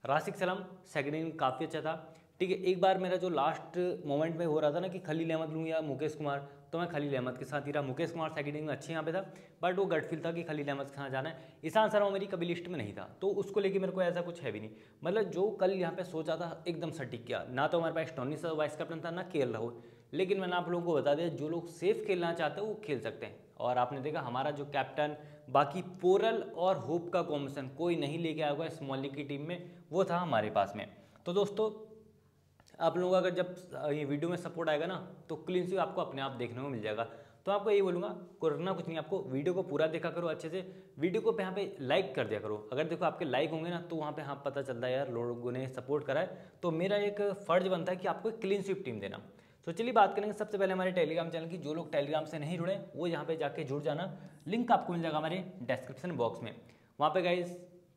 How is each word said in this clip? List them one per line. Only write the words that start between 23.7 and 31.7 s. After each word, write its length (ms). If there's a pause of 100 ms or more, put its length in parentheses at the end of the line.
आपने 240
देखा 200
हमारा 300
जो 160
captain, 480 (340)
बाकी 320 (200)
Poral 400 (160)
और 220
Hope 340
का 100
combination 440 (100)
कोई 200
नहीं 220
लेके 220
आया 100
हुआ 140
है 60
small 280
league 160
की 100
team 220
में, 240 (200)
वो 140
था 120
हमारे 340
पास 240
में। 120 (380)
तो 80
दोस्तों, 380 (1080)